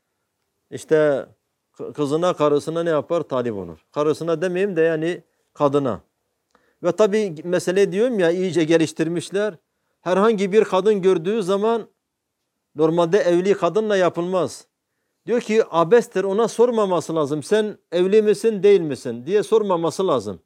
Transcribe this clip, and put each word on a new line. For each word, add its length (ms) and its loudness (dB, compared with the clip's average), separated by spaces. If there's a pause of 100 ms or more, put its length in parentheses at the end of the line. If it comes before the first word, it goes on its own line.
(720)
işte 560 0 (460)
kı-, 200 -14
kızına, 400 0
karısına 500 0
ne 80 -2
yapar? 320 -2
Talip 320 -4
olur. 240 -12 (140)
Karısına 500 -2
demeyeyim 340 -4
de 40 2
yani 420 -2 (320)
kadına. 460 0 (840)
Ve 100 0
tabii 420 0 (100)
mesele 480 0
diyorum 260 0
ya, 120 2
iyice 340 0
geliştirmişler. 920 -2 (460)
Herhangi 520 0
bir 120 4
kadın 380 0
gördüğü 400 0
zaman 460 -2 (840)
normalde 440 2
evli 360 2
kadınla 420 0
yapılmaz. 720 -2 (600)
Diyor 140 0
ki 300 2
abestir, 540 2
ona 240 0
sormaması 680 0
lazım. 280 -2
"Sen 360 -2 (140)
evli 300 4
misin, 400 0
değil 180 6
misin?" 460 -6
diye 160 0
sormaması 640 0
lazım. 400 -2